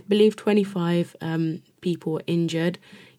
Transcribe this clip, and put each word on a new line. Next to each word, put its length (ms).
believe 280
twenty-five, 880
um, 400
people 320
were 120
injured. 540